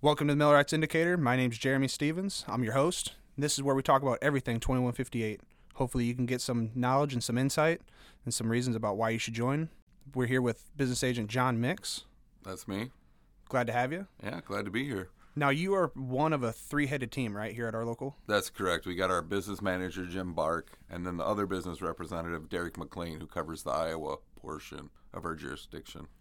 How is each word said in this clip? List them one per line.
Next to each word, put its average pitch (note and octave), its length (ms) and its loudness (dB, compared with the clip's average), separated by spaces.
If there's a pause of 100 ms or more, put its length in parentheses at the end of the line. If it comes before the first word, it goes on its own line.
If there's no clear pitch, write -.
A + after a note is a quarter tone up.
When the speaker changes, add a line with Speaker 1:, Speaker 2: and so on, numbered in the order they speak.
Speaker 1:
Welcome D3 280 4
to D3 40 4
the C#3+ 40 4
Millwrights D3 340 8
Indicator. D#3+ 460 2
My B2+ 180 4
name's B2+ 220 2
Jeremy C3+ 320 2
Stevens. E3+ 580 -2
I'm B2 160 0
your A2 80 0
host. C#3+ 440 0 (220)
This D3 200 0
is C#3 60 -2
where C#3 120 4
we C3+ 80 2
talk C3+ 180 6
about C3 200 2
everything B2+ 400 2
twenty-one B2+ 320 2
fifty-eight. A2+ 480 -2 (320)
Hopefully B2 320 0
you A#2+ 100 0
can B2+ 100 0
get B2 140 0
some A#2 340 0
knowledge C3 380 2
and B2 100 0
some A#2 160 0
insight D3+ 440 2 (420)
and A#2 100 -4
some A2+ 160 0
reasons A#2+ 280 2
about G#2+ 180 0
why A2+ 140 2
you A2+ 100 0
should A2+ 140 -6
join. C3+ 340 0 (480)
We're B2+ 120 2
here B2+ 140 4
with A#2+ 220 0 (140)
business B2+ 260 0
agent A#2+ 260 0
John B2 300 2
Mix. - 460 -2 (400)
Speaker 2:
That's F#2+ 200 -10
me. G#2+ 260 -4 (580)
Speaker 1:
Glad B2 180 2
to A#2 60 -4
have B2 180 2
you. F#3 160 -6 (160)
Speaker 2:
Yeah, A2+ 220 -6
glad G2+ 180 -4
to G2+ 80 -6
be A#2+ 140 -2
here. G2 240 -6 (260)
Speaker 1:
Now, C#3+ 140 4
you E3+ 240 2
are F#3 220 2
one C3+ 360 0
of C#3+ 120 0
a A2+ 100 0
three-headed C#3 580 -2
team, A2+ 240 -2
right, G#2 180 -6
here A#2 140 -4
at G#2+ 80 -4
our A2+ 80 -2
local? A#2 320 -6 (100)
Speaker 2:
That's G#2 240 2
correct. F2+ 360 0
We F2+ 100 -2
got F#2 160 2
our F2+ 100 4
business F#2+ 400 -4
manager, F#2 440 -2
Jim F2+ 280 -6
Bark, D#2+ 440 0 (120)
and F2 160 -6
then F2+ 120 -4
the E2 80 -2
other G2+ 200 2
business F2 360 -4
representative, E2 680 -6
Derek E2+ 300 -6
McLean, E2+ 420 -8
who D#2+ 80 -12
covers D#2+ 360 -8
the D2+ 80 -4
Iowa D#2 440 -2 (220)
portion D2+ 540 -12 (220)
of E2+ 120 -10
our E2+ 100 -4
jurisdiction. - 720 -12 (140)